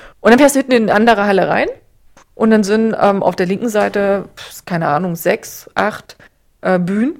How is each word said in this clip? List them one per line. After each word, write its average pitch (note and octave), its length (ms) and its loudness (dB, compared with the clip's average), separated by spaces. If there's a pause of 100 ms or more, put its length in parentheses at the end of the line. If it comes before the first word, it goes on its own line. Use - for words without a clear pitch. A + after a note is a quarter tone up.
(200)
Und G#3+ 120 4
dann B3 80 6
fährst C#4 160 4
du C4+ 40 0
hinten C4 140 -2
in A3+ 100 2
eine G3+ 100 0
andere A3 320 2
Halle F#3+ 220 2
rein A3 200 0 (680)
und A3 160 2
dann G#3+ 140 4
sind, A3 340 0
ähm, G3 240 2
auf F3+ 140 -2
der F#3 80 0
linken G3+ 240 -4
Seite, G3+ 560 -2 (100)
pf, - 300 -20
keine E3 240 -4
Ahnung, E3+ 260 -2
sechs, - 600 -6
acht, - 420 -6 (420)
äh, F#3 180 0
Bühnen, G#3 420 -2